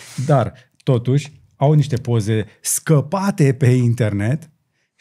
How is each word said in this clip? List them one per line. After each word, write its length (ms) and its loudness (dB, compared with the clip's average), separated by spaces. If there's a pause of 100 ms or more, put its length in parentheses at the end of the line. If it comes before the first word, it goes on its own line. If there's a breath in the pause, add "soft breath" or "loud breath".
<laughs> 260 -12
Dar, 260 2 (300 loud breath)
totuși, 500 0 (240)
au 160 2
niște 240 2
poze 500 -2 (140)
scăpate 920 0
pe 140 0
internet 840 0 (500)